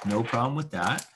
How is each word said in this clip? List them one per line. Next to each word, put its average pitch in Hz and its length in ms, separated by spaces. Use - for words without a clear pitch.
No 104 160
problem 120 320
with 151 160
that. 95 460